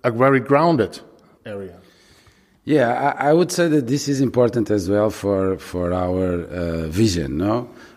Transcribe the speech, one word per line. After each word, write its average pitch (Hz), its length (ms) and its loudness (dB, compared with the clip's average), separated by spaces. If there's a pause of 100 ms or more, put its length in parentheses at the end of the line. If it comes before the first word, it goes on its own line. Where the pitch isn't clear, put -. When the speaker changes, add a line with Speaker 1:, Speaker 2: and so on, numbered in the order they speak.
Speaker 1:
a 127 80 0
very 131 280 2
grounded 139 600 2 (460)
area. 98 320 -12 (840)
Speaker 2:
Yeah, 131 560 0
I, 143 120 2
I - 20 6
would 170 180 2
say 170 160 0
that 151 200 2
this 143 200 -2
is 139 140 0
important 120 480 2
as 101 180 0
well 104 220 2
for, 95 480 -2
for 87 340 -6
our, 90 520 -2
uh, 82 440 -6
vision, 82 500 0
no? 110 320 -2 (280)